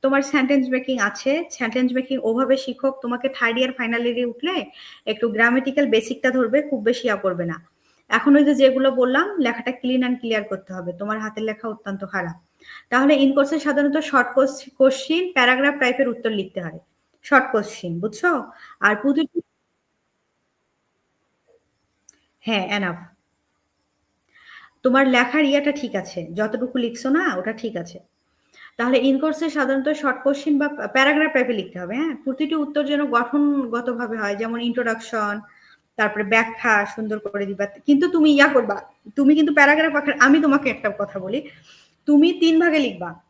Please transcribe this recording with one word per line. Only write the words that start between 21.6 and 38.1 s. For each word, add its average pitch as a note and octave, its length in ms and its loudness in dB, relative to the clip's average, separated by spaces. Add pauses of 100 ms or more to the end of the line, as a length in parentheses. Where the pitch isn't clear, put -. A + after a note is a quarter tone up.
হ্যাঁ, G3+ 400 -2
enough। F3 200 -4 (1800)
তোমার C4 260 4
লেখার B3+ 360 2
ইয়াটা C#4+ 280 0
ঠিক C4 220 -8
আছে, F3+ 400 -6
যতটুকু A3 440 -4
লিখছো A#3 300 -4
না, D#4 260 0
ওটা F#3 180 -6
ঠিক A3 240 -8
আছে। E3+ 220 -10 (760)
তাহলে B3 240 2
in C4+ 200 2
কোর্সে D#4 300 -2
সাধারণত C4+ 380 0
শর্ট D4+ 340 -2
কোশ্চেন C#4 360 0
বা D4 100 0 (180)
প্যারাগ্রাফ D4 460 2
টাইপে B3 200 0
লিখতে G3 260 -6
হবে, F3+ 180 -8
হ্যাঁ? D4+ 280 -4
প্রতিটি C#4+ 300 -4
উত্তর D4 300 -2
যেন C#4+ 220 -2
গঠনগতভাবে A#3+ 1080 -2
হয়, G3+ 200 -4
যেমন A3+ 240 -6
ইন্ট্রোডাকশন, A3+ 800 -4 (560)
তারপরে G#3 280 -2
ব্যাখ্যা A3 600 0
সুন্দর G#3+ 320 -8
করে G3+ 280 -6
দিবা। G3 200 -4
কিন্তু C#4+ 420 2
তুমি D#4 220 4